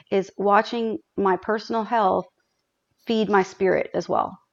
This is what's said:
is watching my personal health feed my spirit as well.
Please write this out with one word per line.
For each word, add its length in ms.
is 260
watching 640
my 200
personal 480
health 400
feed 220
my 140
spirit 500
as 160
well. 280